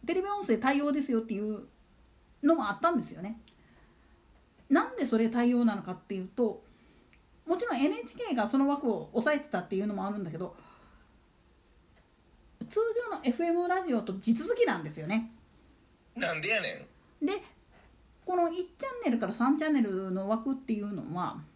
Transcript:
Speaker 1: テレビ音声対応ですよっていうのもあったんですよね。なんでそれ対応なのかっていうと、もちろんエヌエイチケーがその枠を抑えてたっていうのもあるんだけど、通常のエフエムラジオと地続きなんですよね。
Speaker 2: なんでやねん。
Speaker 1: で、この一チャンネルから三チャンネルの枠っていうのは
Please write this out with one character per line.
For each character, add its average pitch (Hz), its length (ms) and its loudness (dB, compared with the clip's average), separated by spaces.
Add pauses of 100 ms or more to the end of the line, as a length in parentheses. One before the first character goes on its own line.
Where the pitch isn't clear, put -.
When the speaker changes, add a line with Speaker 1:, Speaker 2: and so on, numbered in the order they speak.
Speaker 1:
テ 339 80 0
レ 370 80 2
ビ 381 60 -2
音 415 180 -2
声 220 140 2
対 269 200 2
応 294 120 0
で 285 100 0
す 269 100 -2
よ 226 80 2
っ - 40 -4
て 226 100 -6
い 196 60 -2
う 214 240 -4 (800)
の 294 100 8
も 233 160 0
あ - 40 0
っ - 60 -6
た 339 120 4
ん 262 100 2
で - 60 -4
す - 40 -12
よ 170 120 -10
ね。 214 180 -8 (1300)
な 339 180 6
ん 508 80 -10
で 330 120 0
そ 226 100 2
れ 226 120 4
対 240 260 4
応 240 100 4
な 214 100 4
の 190 60 -6
か 180 120 -6
っ 180 40 -8
て - 160 -10
い 190 80 -4
う 185 60 -8
と、 220 360 0 (840)
も 339 100 2
ち 480 80 -2
ろ 466 80 -2
ん 254 40 0
エ 277 120 4
ヌ 403 60 0
エ 480 60 -8
イ 466 40 -8
チ - 100 -16
ケ 440 180 -4
ー - 20 0
が 214 140 2
そ 269 100 4
の 277 100 4
枠 285 220 0
を 165 220 -2
抑 285 240 2
え - 20 0
て 294 100 -10
た 190 100 -2
っ 180 80 -8
て - 80 -4
い 185 60 0
う 208 60 -2
の 208 80 -4
も 190 100 -4
あ 202 60 -2
る 208 80 -6
ん 196 40 -6
だ 170 60 -6
け 160 80 -10
ど、 175 180 -8 (2250)
通 - 100 0 (300)
常 381 80 -4
の - 60 -10
エ - 80 2
フ 339 120 0
エ 339 80 2
ム 349 160 2
ラ 370 160 2
ジ 339 120 -2
オ 214 80 0
と 190 100 -6
地 220 220 2
続 370 200 -2
き 480 120 4
な 208 100 0
ん 160 60 -8
で 151 80 -8
す 156 80 -12
よ 156 80 -8
ね。 226 240 -2 (840)
Speaker 2:
な 170 180 -2
ん 156 80 -4
で 180 80 -2
や 220 120 2
ね - 260 -6 (360)
ん。 - 20 0
Speaker 1:
で、 370 80 2 (920)
こ 370 80 0
の 349 120 4
一 339 100 -2
チ - 280 -6
ャ 539 40 -2 (120)
ン - 40 -
ネ 285 60 4
ル 233 60 2
か 208 80 0
ら 190 80 -4
三 269 240 2
チ 311 80 -2
ャ 311 40 0
ン 302 40 4
ネ 269 80 4
ル 190 300 0
の 190 180 -2
枠 226 240 0
っ - 20 -2
て - 180 -4
い 208 80 -2
う 208 120 -6
の 175 220 -6
は 175 260 -4 (140)